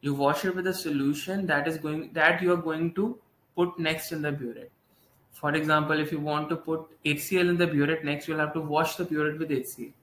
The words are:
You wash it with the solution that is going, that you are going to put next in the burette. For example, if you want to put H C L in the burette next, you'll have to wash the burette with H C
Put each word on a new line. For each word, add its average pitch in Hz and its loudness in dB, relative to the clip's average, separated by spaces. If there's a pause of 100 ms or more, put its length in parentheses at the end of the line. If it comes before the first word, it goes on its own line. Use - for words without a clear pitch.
You 139 -2
wash 143 2
it 180 0
with 180 -2
the 185 0
solution 151 -2
that 147 2
is 160 -2
going, 151 -6
that 170 4
you 180 4
are 175 4
going 165 -2
to 220 0 (360)
put 180 0
next 160 -2
in 156 -4
the 147 0
burette. 120 -8 (640)
For 147 -2
example, 156 2
if 151 0
you 156 -2
want 151 -2
to 170 0
put 160 -4 (240)
H 147 0
C 185 0
L 180 6
in 175 4
the 175 4
burette 151 2
next, 147 -4
you'll 156 -2
have 151 0
to 160 -2
wash 151 0
the 170 -4
burette 151 0
with 151 -4
H 127 0
C - -14